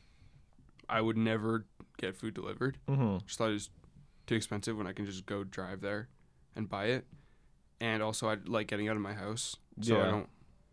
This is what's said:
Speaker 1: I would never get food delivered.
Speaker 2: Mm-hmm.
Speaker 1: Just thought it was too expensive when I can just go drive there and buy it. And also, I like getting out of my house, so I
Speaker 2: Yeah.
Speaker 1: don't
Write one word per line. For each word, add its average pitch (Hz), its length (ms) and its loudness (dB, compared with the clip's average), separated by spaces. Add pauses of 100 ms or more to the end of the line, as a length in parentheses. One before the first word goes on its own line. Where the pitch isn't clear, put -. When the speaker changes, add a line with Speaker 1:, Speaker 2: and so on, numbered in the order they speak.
(880)
Speaker 1:
I 113 120 4
would 113 160 2
never 110 480 2 (320)
get 95 180 -4
food 110 180 -6
delivered. 123 440 -4 (100)
Speaker 2:
Mm-hmm. 113 380 2
Speaker 1:
Just - 120 -10
thought 113 120 2
it 107 40 2
was 104 160 -4 (580)
too - 80 2
expensive 107 420 -2
when 101 100 -2
I 95 60 -4
can 101 120 -4
just 95 200 -8
go 101 180 -2
drive 95 380 -8
there 104 280 -4 (460)
and 107 140 -2
buy 101 180 -2
it. 127 180 0 (720)
And 110 240 2
also, 110 260 0
I 107 160 2
like 107 220 0
getting 104 220 0
out 110 60 2
of 107 60 0
my 98 120 -2
house, 104 420 -4 (260)
so 113 140 6
I 98 100 8
Speaker 2:
Yeah. 92 60 4
Speaker 1:
don't 104 180 0 (440)